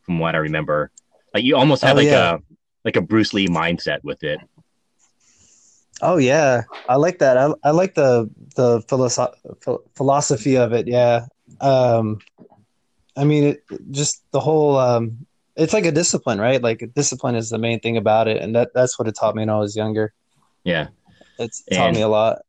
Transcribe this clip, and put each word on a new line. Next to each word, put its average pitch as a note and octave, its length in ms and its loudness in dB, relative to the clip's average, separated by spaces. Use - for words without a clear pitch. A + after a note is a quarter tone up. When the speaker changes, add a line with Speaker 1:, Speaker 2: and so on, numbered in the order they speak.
Speaker 1:
from F2 180 -6
what D#2+ 160 -2
I D#2+ 40 0
remember. D2+ 520 -4
Like, A2+ 100 -2
you C#3+ 120 2
almost C3+ 280 2
had, C3+ 100 4
Speaker 2:
Oh, C#3+ 60 4
Speaker 1:
like, C#3+ 80 4
Speaker 2:
yeah. F2 280 2
Speaker 1:
a, - 40 -12
like, - 120 -4
a A2+ 60 0
Bruce G#2+ 320 0
Lee G2 140 0
mindset E2 560 -4
with C#2+ 200 -12
it. D2 160 -4
Speaker 2:
Oh, F3 160 2
yeah. C3 460 2
I B2+ 80 2
like E3+ 240 0
that. C3 180 4
I, C#3+ 140 2
I D3 80 2
like F#3 240 0
the, B2 340 2
the A#2+ 320 2
philosoph-, B2 460 -2
phil-, B2 200 -6
philosophy C#3 640 0
of A#2 160 2
it. A2+ 140 -2
Yeah. A#2+ 380 2
Um, A#2+ 600 2
I C#3 80 -2
mean, D3 220 4
it, C#3+ 180 0
just C#3+ 320 -6
the C#3 80 0
whole, D3+ 380 2
um, A#2+ 480 0
it's D#3 180 0
like G#3 120 0
a E3 60 2
discipline, C#3+ 480 -2
right? B2 220 2
Like, A#2 320 -4
discipline C3 400 -4
is A2+ 160 -4
the A2+ 80 -6
main A#2 220 -2
thing A#2 180 -4
about A2 300 2
it. A2 120 -2
And A2 160 -6
that, A#2+ 200 2
that's B2+ 240 0
what A2+ 80 -2
it A2 120 -6
taught G#2+ 160 0
me A2 60 -4
when A2 80 -2
I G#2+ 80 0
was G#2 180 -4
younger. G#2+ 380 -4
Speaker 1:
Yeah. E2 260 -2
Speaker 2:
It's - 240 -10
taught F3 240 -2
Speaker 1:
And - 100 0
Speaker 2:
me G#2+ 60 0
a A2 40 0
lot. G#2+ 420 0